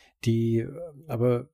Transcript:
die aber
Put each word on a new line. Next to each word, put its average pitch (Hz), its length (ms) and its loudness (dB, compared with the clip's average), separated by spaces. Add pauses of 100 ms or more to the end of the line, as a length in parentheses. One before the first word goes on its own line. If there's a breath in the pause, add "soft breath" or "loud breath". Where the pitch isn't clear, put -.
(240 soft breath)
die 113 420 2 (400)
aber 120 480 0